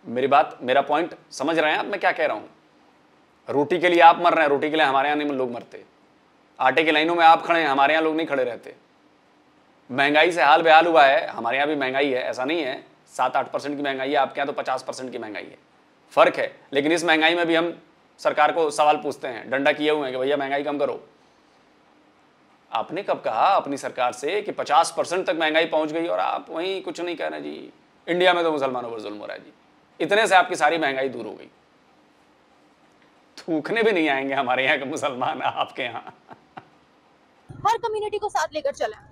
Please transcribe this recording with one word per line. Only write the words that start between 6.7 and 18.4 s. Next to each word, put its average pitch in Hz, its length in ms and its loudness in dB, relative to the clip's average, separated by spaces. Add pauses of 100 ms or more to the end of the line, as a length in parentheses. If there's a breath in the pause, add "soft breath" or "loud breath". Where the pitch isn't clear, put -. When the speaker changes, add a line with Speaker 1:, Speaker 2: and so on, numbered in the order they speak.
Speaker 1:
की 160 80 2
लाइनों 156 240 2
में 170 100 4
आप 165 160 8
खड़े 170 180 0
हैं, 156 80 0
हमारे 139 260 2
यहाँ 160 100 2
लोग 156 120 0
नहीं 160 120 -2
खड़े 139 160 -2
रहते। 113 320 -8 (1160)
महंगाई 147 400 4
से 165 120 0
हाल 156 180 6
बेहाल 165 260 8
हुआ 160 180 6
है, 147 220 4
हमारे 117 300 -4
यहाँ 147 120 0
भी 156 60 0
महंगाई 135 340 0
है, 123 140 -2
ऐसा 120 220 -6
नहीं 165 160 -2
है, 135 240 -8 (320)
सात 131 180 -2
आठ 135 160 -2
परसेंट 139 260 -6
की 143 60 -6
महंगाई 135 260 -4
है, 147 60 -2
आपके 135 260 -2
यहाँ 139 120 -4
तो 147 80 -8
पचास 131 220 -6
परसेंट 127 280 -12
की 120 60 -12
महंगाई 107 260 -12
है, - 140 -20 (540)
फर्क 165 240 4
है। 127 200 -6 (180)
लेकिन 147 180 2
इस 170 140 0
महंगाई 160 300 4
में 175 120 0
भी 165 80 0
हम 165 260 -2 (380)
सरकार 151 320 2